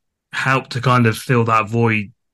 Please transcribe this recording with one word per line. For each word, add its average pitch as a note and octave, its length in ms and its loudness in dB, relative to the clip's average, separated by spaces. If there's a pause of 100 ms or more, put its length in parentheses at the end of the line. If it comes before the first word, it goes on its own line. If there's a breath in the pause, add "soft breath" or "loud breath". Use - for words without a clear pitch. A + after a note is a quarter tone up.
(340)
helped C3 380 -2
to A#2+ 100 -8
kind B2 260 4
of A2 100 0
fill A#2+ 280 0
that A2 240 0
void A2+ 420 -2 (220)